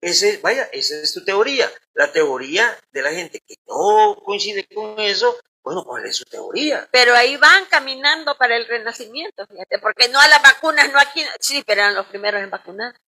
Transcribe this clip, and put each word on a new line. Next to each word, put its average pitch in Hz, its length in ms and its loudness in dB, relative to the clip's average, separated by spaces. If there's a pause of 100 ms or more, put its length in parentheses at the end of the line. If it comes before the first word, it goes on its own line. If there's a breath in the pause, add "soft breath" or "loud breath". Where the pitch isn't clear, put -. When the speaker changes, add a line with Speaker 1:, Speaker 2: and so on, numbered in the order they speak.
Speaker 1:
ese, 185 380 0
vaya, 240 340 -2
esa 139 240 -6
es 151 180 -6
tu 180 100 -14
teoría. 220 460 0 (240)
La 143 160 0
teoría 156 680 -2 (140)
de - 120 -8
la 143 100 -4
gente 170 340 -12
que - 80 -20 (140)
no 208 560 2
coincide 202 500 -6
con 214 240 -10
eso, 214 400 -2 (240)
bueno, - 220 -8
¿cuál 123 220 -12
es - 100 -8
su - 80 -10
teoría? - 680 -6
Speaker 2:
Pero 247 240 4
ahí 247 220 4
van 339 300 6
caminando 294 680 -2
para 240 200 0
el 233 100 -4
renacimiento, 233 800 -10
fíjate, - 320 -10
porque 247 300 0
no 262 100 0
a 285 80 8
las 294 160 6
vacunas, 285 500 4
no 277 60 4
aquí, 285 260 2 (140)
sí, 277 260 -6
pero 208 180 0
eran 202 120 2
los 190 120 -6
primeros 202 360 -6
en 196 80 -10
vacunar. 196 460 -12 (120)